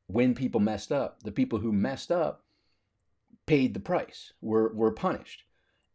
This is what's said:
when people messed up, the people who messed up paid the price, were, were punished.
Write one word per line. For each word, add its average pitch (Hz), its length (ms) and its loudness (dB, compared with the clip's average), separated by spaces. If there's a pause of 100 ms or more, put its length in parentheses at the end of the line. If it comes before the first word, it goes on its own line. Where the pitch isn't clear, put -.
when 123 280 2
people 120 240 -2
messed 104 320 0
up, 139 320 -4
the 104 100 -8
people 127 260 0
who 110 120 -2
messed 123 400 -2
up 170 340 -2 (1000)
paid 131 300 4
the 101 60 -4
price, - 600 -6
were, 110 340 2
were 110 180 4
punished. - 520 -6 (500)